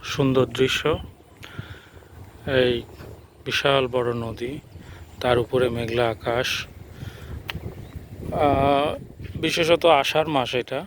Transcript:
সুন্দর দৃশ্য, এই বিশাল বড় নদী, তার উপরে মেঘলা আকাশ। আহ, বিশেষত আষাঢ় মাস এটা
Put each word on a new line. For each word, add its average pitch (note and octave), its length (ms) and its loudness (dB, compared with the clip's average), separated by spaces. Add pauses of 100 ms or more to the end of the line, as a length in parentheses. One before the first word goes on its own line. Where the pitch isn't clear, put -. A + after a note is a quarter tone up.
(120)
সুন্দর C3 320 4 (120)
দৃশ্য, C3 240 2 (1800)
এই B2 140 4 (720)
বিশাল C#3 440 2
বড় A#2+ 220 0 (160)
নদী, A2+ 280 -8 (680)
তার B2 240 4
উপরে B2+ 260 2
মেঘলা A#2 360 0 (100)
আকাশ। A#2+ 320 -2 (1900)
আহ, C#3+ 540 4 (540)
বিশেষত D#3+ 400 4 (160)
আষাঢ় D3+ 360 0
মাস B2 160 2 (100)
এটা C3 260 -6